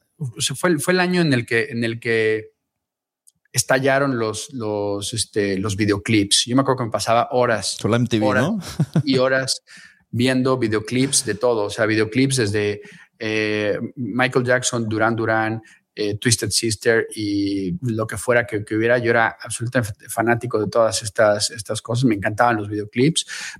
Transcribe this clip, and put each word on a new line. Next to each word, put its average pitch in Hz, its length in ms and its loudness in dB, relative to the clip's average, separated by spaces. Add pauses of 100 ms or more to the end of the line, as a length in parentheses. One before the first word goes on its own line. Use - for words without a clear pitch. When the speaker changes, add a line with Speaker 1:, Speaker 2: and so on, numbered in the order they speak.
(180)
Speaker 1:
o 135 220 -8
sea, 135 160 -4
fue 180 140 0
el, 156 100 2
fue 180 140 0
el 185 60 2
año 180 200 2
en 156 140 4
el 120 100 0
que, 117 200 0
en 117 200 -4
el 117 160 -4
que 110 520 0 (1000)
estallaron 135 680 2
los, 110 360 -4
los, 101 580 -4
este, 101 460 -2
los 101 180 -2
videoclips. 101 680 2
Yo 120 100 0
me 139 60 4
acuerdo 135 160 0
que 127 80 -2
me 107 40 -6
pasaba 113 420 0
horas, 120 480 0
Speaker 2:
Con 101 100 0
la 117 80 4
M 123 80 2
T 113 120 0
V, 107 80 2
Speaker 1:
horas 127 160 2
Speaker 2:
¿no? 196 160 0 (240)
<laughs> 143 220 0
Speaker 1:
y 135 140 2
horas 131 440 0 (480)
viendo 127 480 2
videoclips 120 680 0
de 104 100 -2
todo. 113 300 2
O 101 60 -4
sea, 110 160 0
videoclips 110 500 2
desde, 104 440 0 (380)
eh, 107 600 -2 (160)
Michael 123 500 0
Jackson, 123 440 0
Duran 110 260 0
Duran, 110 480 -2 (320)
eh, 104 220 -4
Twisted 113 320 0
Sister 113 680 0
y 101 680 -2
lo 110 240 -2
que - 100 -8
fuera 120 300 2
que, 117 180 -6
que 110 100 -6
hubiera. 117 220 2
Yo 117 140 0
era 117 280 2
absolutamente 120 720 -6
fanático 117 500 0
de 101 120 0
todas 110 320 2
estas, 104 480 2
estas 113 320 -8
cosas. 120 240 -2
Me 110 80 4
encantaban 107 420 2
los 104 120 -4
videoclips, 107 580 0 (320)